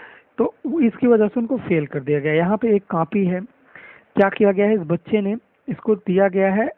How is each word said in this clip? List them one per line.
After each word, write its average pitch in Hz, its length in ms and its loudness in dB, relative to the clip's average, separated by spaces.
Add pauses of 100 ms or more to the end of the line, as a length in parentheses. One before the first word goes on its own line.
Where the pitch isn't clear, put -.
(380)
तो 233 160 -2 (280)
इसकी 233 240 0
वजह 220 220 4
से 240 120 -4
उनको 233 160 -4
fail 160 300 -2
कर 147 140 -8
दिया 143 200 -2
गया। 151 120 -2
यहाँ 170 240 0
पे 214 200 2
एक 190 120 -4
copy 180 360 -2
है, 180 160 -2 (760)
क्या 196 120 4
किया 202 240 2
गया 202 140 0
है, 214 80 2
इस 208 60 0
बच्चे 170 400 -2
ने, 202 160 -4 (320)
इसको 214 260 -2
दिया 196 340 0
गया 190 240 0
है, 214 140 0 (120)